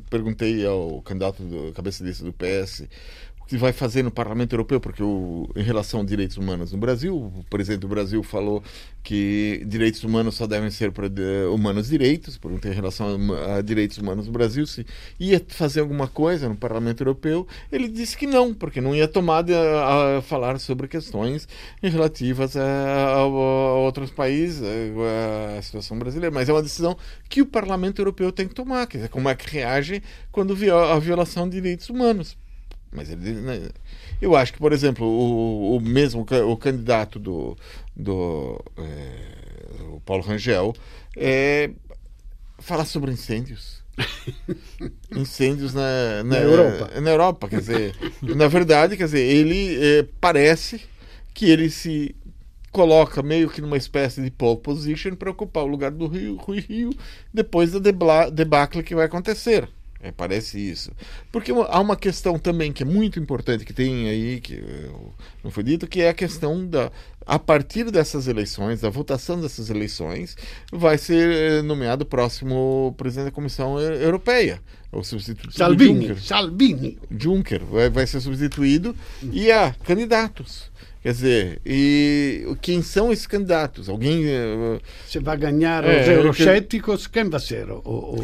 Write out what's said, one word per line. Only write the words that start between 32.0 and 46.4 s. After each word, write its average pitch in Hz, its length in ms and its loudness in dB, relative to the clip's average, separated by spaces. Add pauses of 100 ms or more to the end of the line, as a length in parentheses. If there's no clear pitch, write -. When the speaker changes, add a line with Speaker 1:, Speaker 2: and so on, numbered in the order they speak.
Speaker 1:
Mas 73 160 -10
ele, 87 260 -8
né, 110 340 -8 (520)
eu 185 140 6
acho 127 160 4
que, - 80 -14
por 151 140 4
exemplo, 131 340 2
o, 113 720 2
o - 20 0
mesmo 117 460 2
ca-, 127 200 2
o 113 120 2
candidato 117 600 -2
do, 85 360 -6 (400)
do, 82 640 -4 (160)
é, 73 1040 -14 (100)
o 76 80 -16
Paulo 95 200 -2
Rangel, 104 520 0 (420)
é, 143 540 2 (920)
falar 160 240 -2
sobre 143 300 -4
incêndios. 120 680 -8 (140)
<laughs> - 260 -6 (920)
Incêndios 139 580 -2
na, 131 440 0
na, 107 60 -4
Speaker 2:
Na 127 160 2
Europa. 143 600 4